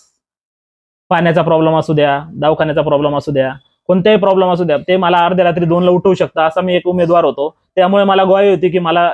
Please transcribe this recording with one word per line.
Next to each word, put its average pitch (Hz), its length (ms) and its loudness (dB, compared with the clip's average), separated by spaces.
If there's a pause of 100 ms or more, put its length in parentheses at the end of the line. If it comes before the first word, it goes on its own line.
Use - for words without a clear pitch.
(1080)
पाण्याचा 170 340 0
प्रॉब्लेम 160 360 0
असू 156 140 -4
द्या, 147 400 0
दवाखान्याचा 151 500 -2
प्रॉब्लेम 147 340 -2
असू 143 160 -6
द्या, 131 200 -2 (340)
कोणताही 190 300 2
प्रॉब्लेम 190 360 2
असू 175 120 -2
द्या, 147 120 0
ते 185 200 -2
मला 180 220 0
अर्ध्या 175 260 0
रात्री 175 200 0
दोनला 175 260 0
उठवू 180 240 0
शकता 160 300 -2
असा 160 160 -2
मी 180 140 -4
एक 180 140 -2
उमेदवार 175 360 0
होतो, 143 320 -4 (200)
त्यामुळे 190 280 2
मला 190 200 2
ग्वाही 196 260 2
होती 175 180 0
की 175 100 2
मला 175 360 0